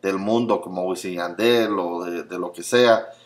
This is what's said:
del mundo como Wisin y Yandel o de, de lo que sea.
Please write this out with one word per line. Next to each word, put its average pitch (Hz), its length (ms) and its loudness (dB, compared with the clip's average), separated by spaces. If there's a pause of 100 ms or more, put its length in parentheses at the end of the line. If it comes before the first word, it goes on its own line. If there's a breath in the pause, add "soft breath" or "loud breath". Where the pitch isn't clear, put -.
del 95 160 -2
mundo 110 420 2
como 92 240 -6
Wisin 92 280 -6
y 87 40 -8
Yandel 104 640 2
o 87 260 -4
de, 87 200 -6
de 90 140 -10
lo 90 140 -6
que 85 100 -14
sea. 120 440 4 (180 loud breath)